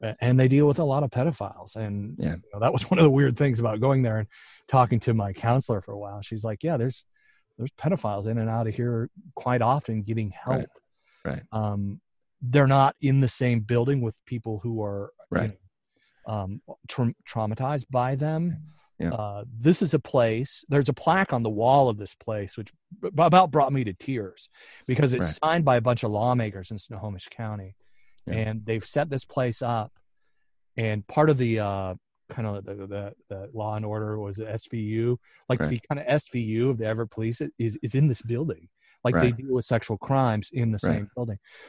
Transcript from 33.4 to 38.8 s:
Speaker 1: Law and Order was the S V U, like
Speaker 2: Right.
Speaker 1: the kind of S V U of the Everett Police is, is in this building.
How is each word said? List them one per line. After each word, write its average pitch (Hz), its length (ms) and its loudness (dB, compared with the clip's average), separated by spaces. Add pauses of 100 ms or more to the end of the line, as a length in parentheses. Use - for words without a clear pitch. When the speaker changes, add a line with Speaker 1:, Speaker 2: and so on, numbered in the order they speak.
Speaker 1:
Law 107 220 -6
and 107 100 -6
Order 107 360 -4
was 101 160 -8
the 110 140 -10
S 110 200 -8
V 120 80 -6
U, 113 400 -2 (300)
like 127 120 0
Speaker 2:
Right. - 100 0
Speaker 1:
the 123 180 -2
kind 143 100 -4
of - 80 -8
S 139 240 0
V 123 100 -4
U 113 300 0
of 120 80 -2
the 113 80 -4
Everett 110 240 -4
Police 113 300 -4 (180)
is, 113 240 -2
is 113 140 -6
in 147 100 4
this 123 160 0
building. 120 460 -6 (340)